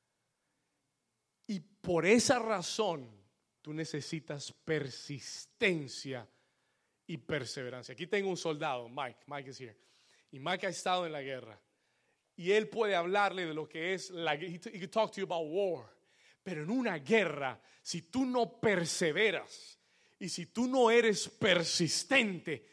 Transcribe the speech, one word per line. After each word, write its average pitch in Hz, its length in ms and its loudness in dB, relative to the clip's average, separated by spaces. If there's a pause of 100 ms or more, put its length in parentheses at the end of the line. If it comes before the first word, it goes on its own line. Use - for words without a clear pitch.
(1500)
Y 202 120 -4
por 165 460 0
esa 240 340 8
razón, 190 720 -2 (520)
tú 151 120 -10
necesitas 156 800 -6
persistencia 143 1700 -4 (800)
y 170 100 -8
perseverancia. 127 760 -6
Aquí 170 140 -10
tengo 196 220 0
un 175 80 -2
soldado, 147 520 -4
Mike. 127 380 -8
Mike 139 220 -10
is 127 100 -16
here. 127 180 -16 (540)
Y 139 80 -16
Mike 185 260 -2
ha 196 40 -2
estado 180 360 0
en 160 60 -6
la 151 100 -6
guerra. 123 400 -10 (760)
Y 175 160 0
él 214 160 4
puede 208 280 0
hablarle 185 500 2
de 156 80 -4
lo 156 160 -6
que 165 240 -4
es - 160 -6
la 165 260 -2
gue-, 165 140 -6
he, 180 260 -10
he 196 40 -12
could 180 100 -8
talk 214 220 2
to 196 100 -10
you 190 40 -2
about 165 200 -2
war. 165 400 -2 (580)
Pero 156 200 -6
en 160 80 -4
una 233 260 0
guerra, 143 640 2 (220)
si 170 200 -6
tú 262 220 -2
no 247 340 0
perseveras 180 1200 0 (380)
y 190 120 -8
si 170 180 -8
tú 240 200 -2
no 254 220 6
eres 226 400 6
persistente, 175 1400 2